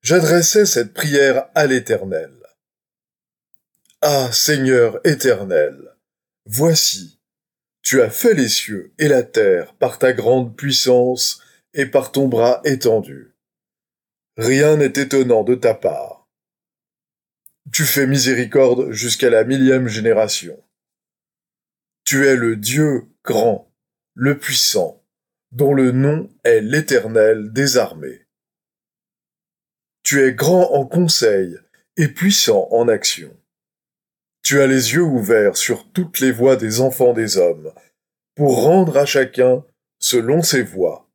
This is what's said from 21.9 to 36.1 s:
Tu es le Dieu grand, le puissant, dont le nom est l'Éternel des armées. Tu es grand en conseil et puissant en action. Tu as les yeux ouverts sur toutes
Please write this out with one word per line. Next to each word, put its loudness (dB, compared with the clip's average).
Tu 0
es 2
le -2
Dieu -2
grand, -2
le -2
puissant, -4
dont 0
le 2
nom -2
est 4
l'Éternel 0
des 0
armées. -8
Tu 2
es 2
grand 2
en 0
conseil 0
et 2
puissant 0
en 2
action. -4
Tu 0
as 4
les 0
yeux 2
ouverts 0
sur -6
toutes -6